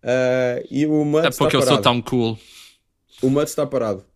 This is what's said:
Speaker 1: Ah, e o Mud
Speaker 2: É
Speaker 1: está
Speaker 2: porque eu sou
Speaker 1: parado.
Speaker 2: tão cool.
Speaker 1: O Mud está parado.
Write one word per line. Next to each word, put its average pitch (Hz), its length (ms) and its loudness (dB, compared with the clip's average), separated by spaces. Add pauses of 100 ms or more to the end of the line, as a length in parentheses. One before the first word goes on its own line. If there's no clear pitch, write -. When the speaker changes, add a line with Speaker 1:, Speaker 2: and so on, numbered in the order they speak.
Speaker 1:
Ah, 127 680 0
e 143 160 0
o 151 180 2
Mud 151 200 0
Speaker 2:
É 156 40 2
Speaker 1:
está 139 160 0
Speaker 2:
porque 147 120 2
eu - 40 4
sou 131 80 2 (100)
Speaker 1:
parado. 101 40 -2
Speaker 2:
tão 120 200 2
cool. 113 360 -2 (840)
Speaker 1:
O 131 80 2
Mud 143 160 2
está 151 200 -4
parado. 113 380 -4 (120)